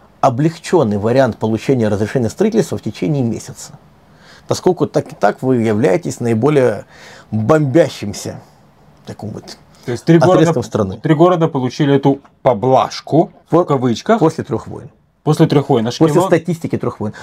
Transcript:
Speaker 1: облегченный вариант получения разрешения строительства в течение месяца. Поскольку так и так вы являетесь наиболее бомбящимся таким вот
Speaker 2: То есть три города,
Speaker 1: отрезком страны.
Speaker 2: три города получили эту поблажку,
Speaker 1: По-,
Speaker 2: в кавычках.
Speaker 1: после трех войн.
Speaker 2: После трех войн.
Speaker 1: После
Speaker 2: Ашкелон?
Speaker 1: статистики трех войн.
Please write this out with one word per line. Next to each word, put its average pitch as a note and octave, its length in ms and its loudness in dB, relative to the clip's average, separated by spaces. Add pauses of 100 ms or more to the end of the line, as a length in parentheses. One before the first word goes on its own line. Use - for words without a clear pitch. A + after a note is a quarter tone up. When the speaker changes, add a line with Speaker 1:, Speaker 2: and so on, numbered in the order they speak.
(220)
Speaker 1:
облегченный C3+ 760 0
вариант A2+ 400 0
получения A2+ 500 0
разрешения G#2+ 420 -2
строительства G#3 500 -2
в - 20 -14
течение D3 400 -4
месяца. A2+ 520 -8 (760)
Поскольку - 400 0
так - 260 -4
и - 20 -20
так - 280 -2
вы C3 140 2
являетесь B2 640 0
наиболее A#2 680 0 (440)
бомбящимся B2 1080 0 (680)
таким G#2+ 240 -12
вот - 300 -16 (260)
Speaker 2:
То B2+ 60 -6
есть A#2+ 120 -8
три E3 140 4
города, F3+ 220 4
Speaker 1:
отрезком D#3+ 240 2
страны. G#2 360 -4
Speaker 2:
три D#3 140 0
города E3 340 2
получили C#3 480 -2
эту C#3 240 0 (220)
поблажку, B2+ 920 0 (180)
Speaker 1:
По-, E3 140 4
Speaker 2:
в - 20 -2
кавычках. C3 540 0
Speaker 1:
после D#3 240 0
трех - 240 -8
войн. - 220 -16 (340)
Speaker 2:
После D#3 220 4
трех C#3 240 0
войн. A#2 160 2
Speaker 1:
После A#2+ 220 0
Speaker 2:
Ашкелон? E3+ 200 2
Speaker 1:
статистики E3 480 -2
трех A#2+ 240 -6
войн. G#2 240 -6